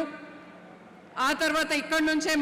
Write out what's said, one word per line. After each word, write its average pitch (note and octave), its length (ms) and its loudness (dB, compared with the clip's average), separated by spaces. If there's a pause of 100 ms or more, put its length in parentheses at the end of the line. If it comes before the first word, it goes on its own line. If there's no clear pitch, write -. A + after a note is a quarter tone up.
(1300)
ఆ - 20 4 (120)
తర్వాత D#4 300 2 (100)
ఇక్కడి D#4 280 2
నుంచే D#4 220 2 (100)